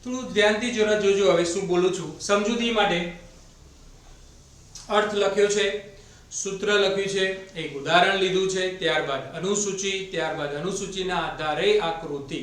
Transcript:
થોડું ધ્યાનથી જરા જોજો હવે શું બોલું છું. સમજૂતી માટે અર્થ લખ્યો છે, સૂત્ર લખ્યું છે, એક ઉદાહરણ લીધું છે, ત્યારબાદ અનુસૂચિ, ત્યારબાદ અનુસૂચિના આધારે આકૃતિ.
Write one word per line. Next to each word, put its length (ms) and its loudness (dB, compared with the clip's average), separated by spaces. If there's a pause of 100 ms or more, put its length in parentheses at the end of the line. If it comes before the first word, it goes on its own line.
થોડું 340 -8
ધ્યાનથી 400 2
જરા 260 4
જોજો 300 6
હવે 180 4
શું 160 -2
બોલું 300 4
છું. 180 -8 (120)
સમજૂતી 520 2
માટે 200 2 (2000)
અર્થ 260 2
લખ્યો 360 4
છે, 100 2 (720)
સૂત્ર 340 -4
લખ્યું 400 2
છે, 120 0 (360)
એક 180 -8
ઉદાહરણ 440 2
લીધું 320 0
છે, 80 -2 (180)
ત્યારબાદ 420 -2 (140)
અનુસૂચિ, 560 -2 (180)
ત્યારબાદ 400 -4 (100)
અનુસૂચિના 680 -4
આધારે 420 -2 (180)
આકૃતિ. 560 -6